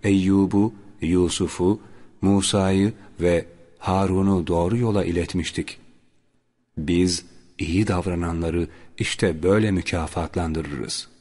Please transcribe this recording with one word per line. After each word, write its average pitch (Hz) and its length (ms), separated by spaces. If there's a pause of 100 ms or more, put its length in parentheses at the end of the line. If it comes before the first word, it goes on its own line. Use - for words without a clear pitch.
Eyyub'u, 98 680 (280)
Yusuf'u, 90 760 (420)
Musa'yı 98 720 (280)
ve 85 240 (320)
Harun'u 95 720
doğru 90 300
yola 104 280
iletmiştik. 85 720 (1000)
Biz 87 480 (340)
iyi 95 280
davrananları 85 800 (300)
işte 82 460
böyle 104 280
mükafatlandırırız. 80 1400 (140)